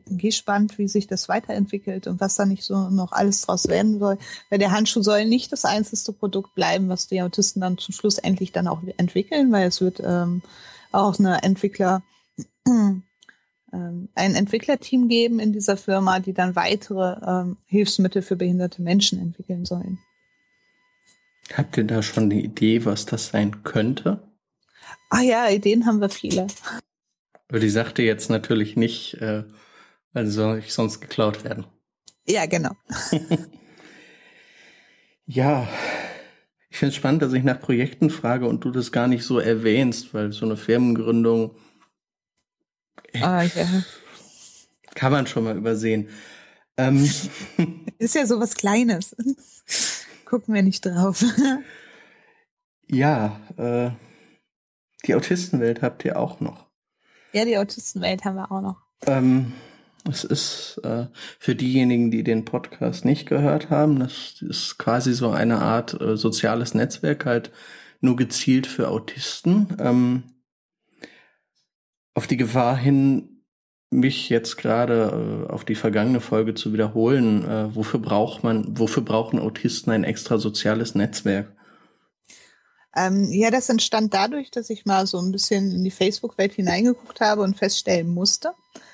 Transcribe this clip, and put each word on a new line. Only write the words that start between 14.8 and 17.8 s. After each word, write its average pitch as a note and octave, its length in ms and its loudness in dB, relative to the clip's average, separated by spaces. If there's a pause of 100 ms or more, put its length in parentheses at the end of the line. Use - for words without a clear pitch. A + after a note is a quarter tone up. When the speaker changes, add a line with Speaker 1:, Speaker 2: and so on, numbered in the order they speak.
Speaker 1:
geben A#3 300 4
in G#3+ 120 2
dieser G3+ 240 0
Firma, F#3+ 440 2
die F#3 140 -4
dann F3+ 220 0
weitere, F#3 720 -2
ähm, F3+ 400 -2
Hilfsmittel G3 560 2